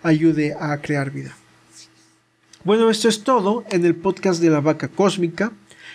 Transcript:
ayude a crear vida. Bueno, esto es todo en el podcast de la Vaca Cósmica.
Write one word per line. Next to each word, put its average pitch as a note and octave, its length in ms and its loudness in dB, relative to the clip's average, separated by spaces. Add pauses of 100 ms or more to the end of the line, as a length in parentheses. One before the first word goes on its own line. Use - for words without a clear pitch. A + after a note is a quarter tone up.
ayude D#3 580 2
a D3 220 -4
crear C#3 280 -4
vida. C3+ 280 -12 (1300)
Bueno, A3+ 240 4
esto A3 180 2
es G#3+ 160 0
todo A#3 480 0
en F3 140 0
el E3 100 2
podcast F3 460 -2
de E3+ 80 4
la D3+ 100 4
Vaca D3+ 300 -2
Cósmica. F#3+ 640 -2 (420)